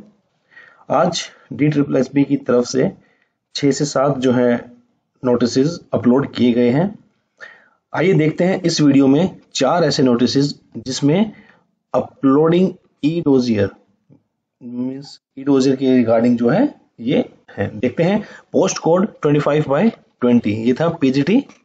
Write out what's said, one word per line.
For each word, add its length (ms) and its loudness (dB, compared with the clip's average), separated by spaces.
आज 300 0
डी 160 0
ट्रिपल 280 -2
एस 160 0
बी 100 2
की 160 -2
तरफ 260 0
से 260 -2
छः 160 0
से 140 -2
सात 320 -2
जो 140 0
है 200 2
notices 560 0
upload 400 0
किए 200 0
गए 160 2
हैं। 160 0
आइए 200 0
देखते 300 0
हैं 180 -2
इस 200 -2
वीडियो 260 4
में 320 2
चार 300 0
ऐसे 200 0
notices 500 0
जिसमें 560 -2
uploading 760 2
ई 180 -2
डोजियर, 480 0
means 580 -10
ई 60 -16
डोजियर 320 2
के 220 0
regarding 400 2
जो 120 0
है 140 2
ये 240 -2
है। 120 -4
देखते 240 -2
हैं 200 0
post 280 0
code 280 0
twenty 200 2
five 280 0
by 200 2
ट्वेंटी, 640 -2
ये 200 0
था 180 -2
पीजीटी 520 0